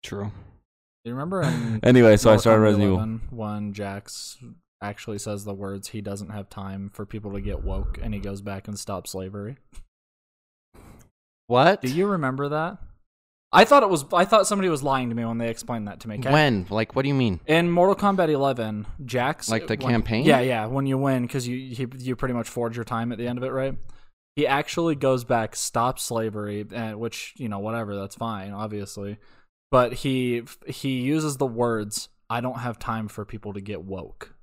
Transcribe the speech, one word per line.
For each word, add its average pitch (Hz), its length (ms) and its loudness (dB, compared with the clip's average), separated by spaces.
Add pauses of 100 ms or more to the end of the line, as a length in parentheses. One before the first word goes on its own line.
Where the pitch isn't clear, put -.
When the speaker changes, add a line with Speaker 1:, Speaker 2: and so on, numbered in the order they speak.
Speaker 1:
True. 101 220 -8 (800)
Speaker 2:
Do 117 60 -10
you - 20 -8
remember 170 300 -4
in 117 380 -2
Speaker 3:
<laughs> - 20 -6
Anyway, 120 340 10
so 113 140 8
I - 20 12
Speaker 2:
Mortal 104 80 8
Speaker 3:
started 110 200 8
Speaker 2:
Kombat 107 40 8
Speaker 3:
Resident 104 200 6
Evil. 95 120 4
Speaker 2:
eleven 110 240 -2 (100)
when 104 440 -8
Jax 101 640 -10 (420)
actually 104 380 -10
says 104 260 -8
the 101 80 -8
words, 98 360 -10
"He 110 120 -10
doesn't 101 300 -8
have 104 180 -10
time 98 460 -10
for 107 100 -10
people 104 280 -10
to 98 100 -6
get 98 200 -6
woke," 95 400 -4
and 110 120 -4
he 101 60 -6
goes 98 200 -8
back 98 280 -10
and 104 100 -8
stops 95 320 -8
slavery? 101 480 -8 (1900)
Speaker 1:
What? 151 360 6
Speaker 2:
Do 131 60 -2
you 170 180 2
remember 143 420 0
that? 160 300 -4 (720)
I 185 140 10
thought 285 160 8
it 202 80 2
was, 151 140 0 (100)
I 180 100 6
thought 202 220 6
somebody 196 240 0
was 143 120 0
lying 131 280 0
to 113 40 -4
me 117 120 -2
when 117 120 -4
they 117 120 -2
explained 113 380 -6
that 95 120 -12
to - 80 -12
me, 104 100 -8
'kay? 131 140 2
Speaker 1:
When? 131 380 4
Like, 110 260 -2
what 135 60 2
do 139 60 0
you 143 60 0
mean? 113 320 2
Speaker 2:
In 170 240 4
Mortal 180 260 4
Kombat 190 340 2
eleven, 120 560 0 (180)
Jax 127 460 -2
Speaker 1:
Like 113 160 -2
the 110 100 -2
Speaker 2:
when 123 160 -2
Speaker 1:
campaign? 113 320 2
Speaker 2:
Yeah, 139 160 6
yeah. 120 260 0
When 135 200 -2
you 135 100 0
win, 131 320 0
'cause 127 180 -4
you, 127 280 -8
he, 127 120 -6 (120)
you 127 180 -4
pretty 127 180 -4
much 117 140 -6
forge 117 280 -4
your 117 80 -6
time 117 280 -4
at 113 60 -8
the 120 100 -4
end 123 100 -4
of 123 60 -6
it, 131 60 -4
right? 131 260 -4 (600)
He 147 100 2
actually 151 480 -2
goes 131 300 0
back, 113 320 -2
stops - 480 -4
slavery, 104 680 -6
uh, 113 240 -8
which, - 420 -10
you 123 100 -8
know, 104 100 -6
whatever, 107 380 -6
that's 98 180 -8
fine, 101 380 -8
obviously. 104 680 -8 (540)
But 123 220 6
he, 123 500 0 (200)
he 131 360 -4
uses 147 380 0
the 139 80 0
words, 113 640 -2 (220)
"I 117 100 -2
don't 123 200 -6
have 120 180 -6
time 113 300 -6
for 104 160 -10
people 104 300 -12
to 101 60 -8
get 98 220 -10
woke." - 600 -12